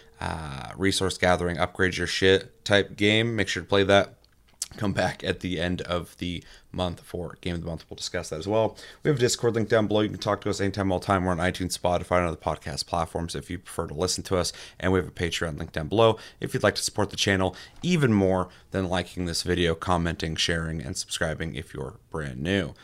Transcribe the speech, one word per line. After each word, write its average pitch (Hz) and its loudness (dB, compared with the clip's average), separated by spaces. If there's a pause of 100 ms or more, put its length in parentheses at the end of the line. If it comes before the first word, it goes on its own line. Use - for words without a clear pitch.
(180)
uh, 82 -8
resource 95 0
gathering, 87 2
upgrade 90 0
your 87 -2
shit - 4
type 101 2
game. 110 2
Make 98 0
sure 90 -4
to - -14
play 101 6
that. 98 4 (640)
Come 98 -2
back 90 -2
at 92 -4
the 90 -4
end 90 -2
of 87 -6
the 87 -8 (280)
month 90 -4
for - -10
Game 87 -4
of 85 -6
the 85 -8
Month. 82 -8
We'll - -14
discuss - -6
that 78 -6
as 85 -8
well. 110 0 (240)
We 151 0
have 139 2
a - 2
Discord 120 2
link 110 0
down 110 4
below. 104 2
You 107 2
can 95 -8
talk 101 0
to - -4
us 101 -2
anytime, 98 0
all 90 2
time. 92 2
We're 92 2
on 85 0
iTunes, 90 -2
Spotify, 90 2
and 87 2
other 78 -6
podcast - -4
platforms 85 -4
if 71 -8
you 87 -6
prefer - -8
to 73 -10
listen 90 -2
to 92 0
us. 85 0 (300)
And 92 0
we 92 6
have 85 0
a - -12
Patreon 82 -4
link 80 -8
down 78 -4
below 110 6 (240)
if - -8
you'd - -2
like 101 4
to - -4
support - -2
the 92 -12
channel 95 2 (280)
even 151 4
more 92 4 (220)
than 95 -2
liking 90 -2
this 80 -4
video, 87 2
commenting, 85 -2
sharing, 82 -2
and - -8
subscribing - -4
if - -12
you're 65 -10 (100)
brand 69 -8
new. 87 0 (120)